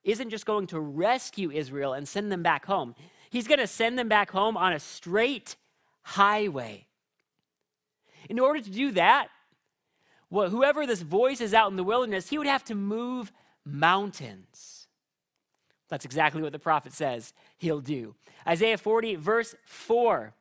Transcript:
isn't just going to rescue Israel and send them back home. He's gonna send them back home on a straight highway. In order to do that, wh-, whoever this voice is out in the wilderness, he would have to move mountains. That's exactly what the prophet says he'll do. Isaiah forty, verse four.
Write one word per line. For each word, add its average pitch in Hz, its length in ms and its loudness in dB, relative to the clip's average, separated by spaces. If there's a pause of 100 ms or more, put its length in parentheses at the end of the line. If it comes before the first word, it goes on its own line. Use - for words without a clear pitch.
isn't 226 260 -2
just 220 160 -8
going 208 220 -2
to 165 100 -6
rescue 170 720 -2
Israel 139 440 -4
and 139 140 -8
send 208 220 -4
them 175 140 -4
back 156 220 2
home. 151 280 -2 (360)
He's 240 180 -4
gonna 269 180 4
send 233 320 -2
them 233 100 -4
back 208 220 4
home 208 260 2
on 180 160 2
a 151 60 -2
straight 220 800 -4 (460)
highway. 190 840 0 (1400)
In 226 80 -4
order 277 220 4
to 202 100 -14
do 247 220 -2
that, 202 380 4 (1000)
wh-, 185 180 0
whoever 277 380 2
this 208 160 -2
voice 226 380 2
is 208 120 -2
out 220 180 6
in 190 60 -6
the 180 80 -2
wilderness, 214 440 -2
he 294 100 -4
would 285 80 -2
have 277 180 0
to 226 100 -8
move 226 580 -6 (320)
mountains. 143 1200 -2 (1000)
That's 147 160 -8
exactly 151 380 0
what 147 100 -6
the 151 60 -14
prophet 151 340 0
says 123 400 -6 (240)
he'll 156 240 -4
do. 127 340 -8 (320)
Isaiah 196 320 2
forty, 226 360 0
verse 220 400 -2 (100)
four. 226 760 0